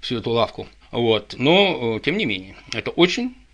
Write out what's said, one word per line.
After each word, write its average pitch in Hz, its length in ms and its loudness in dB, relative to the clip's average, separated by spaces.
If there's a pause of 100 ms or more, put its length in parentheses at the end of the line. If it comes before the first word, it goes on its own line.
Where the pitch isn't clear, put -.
всю 123 180 -6
эту 107 120 -4
лавку. 113 380 -2 (240)
Вот. 113 440 0
Но, 139 600 2
э, 104 80 -8
тем 156 120 0
не 214 100 -2
менее, 95 280 -6 (180)
это - 180 -6
очень 240 440 2 (200)